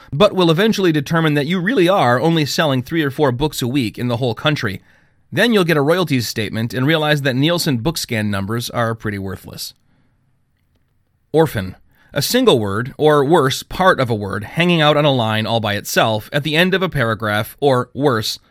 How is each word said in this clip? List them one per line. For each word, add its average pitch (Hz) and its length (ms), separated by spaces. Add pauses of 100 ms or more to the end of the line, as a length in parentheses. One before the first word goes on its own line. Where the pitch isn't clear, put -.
(100)
but 185 220
will 180 180
eventually 190 400
determine 156 440
that 143 120
you 180 140
really 190 260
are 139 320
only 156 280
selling 135 360
three 160 200
or 139 80
four 139 200
books 139 300
a 123 80
week 123 300
in 123 100
the 120 80
whole 117 180
country. 131 460 (500)
Then 220 220
you'll 196 120
get 160 120
a 143 60
royalties 147 440
statement 110 460
and 131 140
realize 151 340
that 131 160
Nielsen 160 400
book 113 220
scan 107 320
numbers 101 400
are 117 240
pretty 104 240
worthless. - 560 (1600)
Orphan. 120 460 (400)
A - 60
single 220 380
word, 107 360
or 147 280
worse, 139 400
part 185 340
of 127 100
a 117 60
word, 101 300
hanging 170 360
out 151 160
on 147 80
a 147 60
line 110 360
all 113 120
by 104 160
itself 110 580
at 143 120
the 151 100
end 180 180
of 185 80
a 185 80
paragraph, 110 680
or 127 340
worse, 120 460 (120)